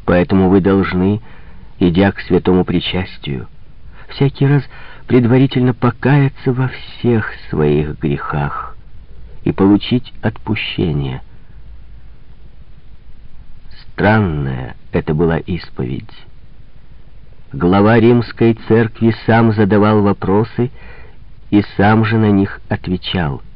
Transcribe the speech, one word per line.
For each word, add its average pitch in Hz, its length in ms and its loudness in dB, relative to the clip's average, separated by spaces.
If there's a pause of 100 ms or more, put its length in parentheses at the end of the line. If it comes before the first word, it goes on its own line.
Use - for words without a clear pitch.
(120)
Поэтому 92 380 4
вы 98 100 6
должны, 95 640 2 (560)
идя 92 340 4
к - 80 -10
святому 90 460 2
причастию, 87 800 -4 (600)
всякий - 380 0
раз 139 160 4 (440)
предварительно 127 680 4
покаяться 135 800 2
во 127 160 0
всех - 640 -2 (160)
своих 76 500 2
грехах - 800 -4 (680)
и - 80 0
получить 101 680 2
отпущение. 101 1000 -4 (2500)
Странная 76 920 0 (160)
это 80 220 0
была 82 240 2
исповедь. - 760 -6 (1400)
Глава 98 440 4
римской 117 540 4 (160)
церкви 113 560 4
сам 113 300 6
задавал 104 480 4
вопросы 104 680 0 (800)
и 101 160 4 (140)
сам 107 260 6
же 110 140 2
на 107 120 4
них 98 380 2
отвечал. 90 720 -4 (160)